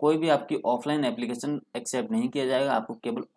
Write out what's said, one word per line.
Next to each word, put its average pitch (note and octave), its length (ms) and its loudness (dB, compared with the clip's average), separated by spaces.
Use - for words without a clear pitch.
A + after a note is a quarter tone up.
कोई D3+ 160 4
भी D#3+ 140 0
आपकी C#3 260 2
ऑफलाइन D3 380 0
एप्लीकेशन B2 560 -2
एक्सेप्ट A#2+ 360 -4
नहीं A#2 160 2
किया C3 180 -2
जाएगा, C3+ 260 2
आपको A2+ 220 -2
केवल A#2+ 300 -6